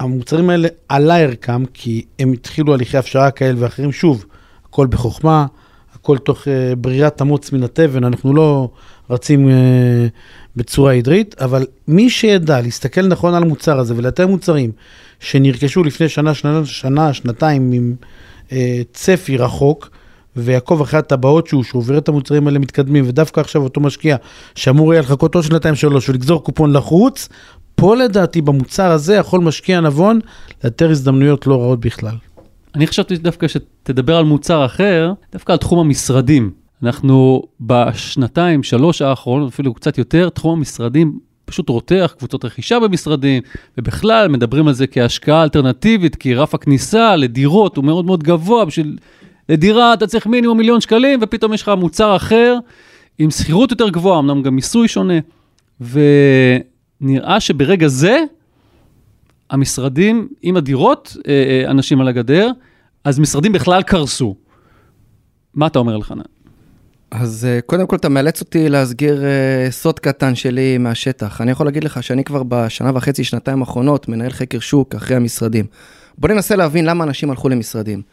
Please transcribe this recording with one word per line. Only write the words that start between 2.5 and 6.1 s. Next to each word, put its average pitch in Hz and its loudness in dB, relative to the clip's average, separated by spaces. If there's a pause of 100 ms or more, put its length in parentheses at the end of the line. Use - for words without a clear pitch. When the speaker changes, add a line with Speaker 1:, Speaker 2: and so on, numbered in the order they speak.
Speaker 1:
הליכי 135 -2
הפשרה 135 0
כאלה 131 -2
ואחרים. 127 -4
שוב, 131 0 (440)
הכל 139 0
בחוכמה, 143 0 (480)
הכל 143 0